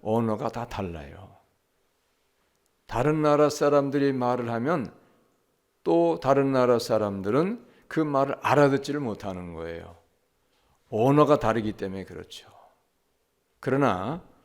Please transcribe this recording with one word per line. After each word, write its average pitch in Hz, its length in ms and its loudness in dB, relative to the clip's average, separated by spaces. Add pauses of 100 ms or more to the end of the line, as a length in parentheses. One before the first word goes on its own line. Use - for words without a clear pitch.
언어가 110 480 -2
다 117 200 -8
달라요. 87 680 -12 (1500)
다른 147 340 0
나라 147 300 4
사람들이 143 600 2
말을 123 400 -2
하면 123 420 -4 (880)
또 170 380 2
다른 139 320 2
나라 123 260 4
사람들은 110 880 -2 (220)
그 - 100 -4
말을 143 440 0
알아듣지를 139 580 2
못하는 92 540 -8
거예요. 82 420 -12 (920)
언어가 139 520 4
다르기 110 320 0
때문에 95 320 -10
그렇죠. - 440 -18 (1080)
그러나 127 640 0 (220)